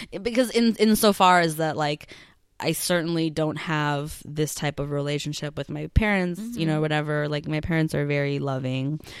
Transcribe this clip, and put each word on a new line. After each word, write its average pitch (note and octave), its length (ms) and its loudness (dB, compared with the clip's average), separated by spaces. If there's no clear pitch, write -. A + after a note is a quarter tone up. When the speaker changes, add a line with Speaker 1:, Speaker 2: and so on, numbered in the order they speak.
Speaker 1:
because A#3 280 0
in, A#3 260 4
insofar G#3 640 6
as E3 160 2
that, D#3 200 -2
like, D3+ 360 -4
I E3 140 -2
certainly E3 560 0
don't D#3 280 -2
have D3+ 680 -4
this D3+ 300 -4
type C#3+ 260 -4
of C#3+ 100 -4
relationship D3 680 -4
with C#3 100 -6
my D3+ 200 -8
parents, F#3+ 520 2
you E3 80 0
know, D#3+ 100 2
Speaker 2:
Mm-hmm. D3+ 80 2
Speaker 1:
whatever. D3+ 460 0
Like, D3 180 -4
my D#3 140 -2
parents D#3+ 340 0
are D3 120 0
very C#3+ 320 0
loving, C3+ 600 -2